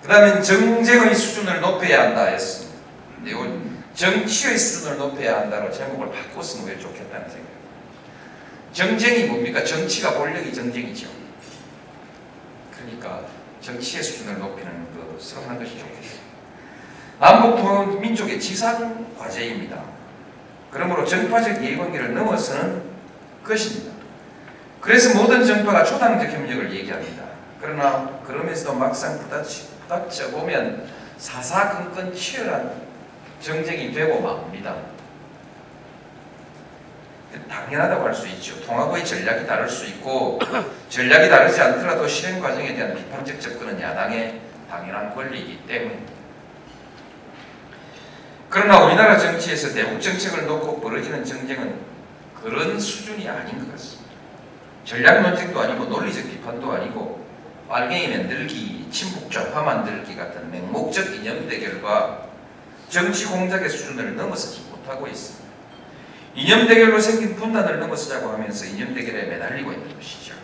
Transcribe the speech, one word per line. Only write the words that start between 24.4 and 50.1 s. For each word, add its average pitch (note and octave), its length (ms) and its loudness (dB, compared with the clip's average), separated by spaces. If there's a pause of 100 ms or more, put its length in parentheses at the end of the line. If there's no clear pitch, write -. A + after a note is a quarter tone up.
그래서 A3 380 8
모든 A#3 260 8
정파가 G#3 400 6
초당적 E3+ 460 2
협력을 - 440 -4
얘기합니다. - 500 -8 (360)
그러나 C#3 680 0
그러면서도 C#3+ 520 -4
막상 D3+ 400 -2
부닥치-, - 480 -8 (160)
부닥쳐 - 480 -6
보면 - 580 -4 (300)
사사건건 F3+ 960 -2
치열한 - 720 -6 (520)
정쟁이 D#3+ 520 -4
되고 D3+ 280 2
맙니다. - 560 -6 (2750)
당연하다고 - 560 -2
할 - 100 0
수 A2 140 -6
있죠. - 340 -12
통합의 C#3+ 420 -2
전략이 F#2+ 420 -2
다를 A#2+ 220 -2
수 - 180 -6
있고, - 520 -2 (260)
<clears throat> - 260 -12
전략이 C#3+ 380 8
다르지 C3+ 320 8
않더라도 - 460 4
실행 F#3 340 -2
과정에 C#3 340 -4
대한 G#2+ 200 -4
비판적 C#3 460 -10
접근은 G#2+ 400 -8
야당의 A2+ 600 -4 (280)
당연한 G2+ 460 -8
권리이기 F2+ 520 -10
때문입니다. A#2 460 -6 (2250)
그러나 G3 360 8
우리나라 G3+ 320 8
정치에서 E3 580 0
대북 - 260 0
정책을 F#3 460 -2